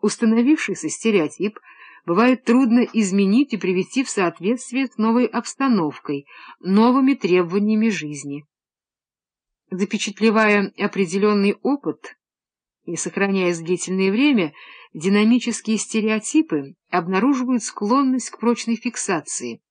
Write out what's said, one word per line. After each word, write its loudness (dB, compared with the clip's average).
Установившийся 0
стереотип -2
бывает 2
трудно 4
изменить 2
и -4
привести -2
в -6
соответствие -2
с -12
новой 2
обстановкой, -2
новыми 4
требованиями 2
жизни. -8
Запечатлевая 0
определенный 0
опыт -4
и -8
сохраняя -2
длительное -2
время, 2
динамические 2
стереотипы -2
обнаруживают 0
склонность 0
к -18
прочной -2
фиксации. -6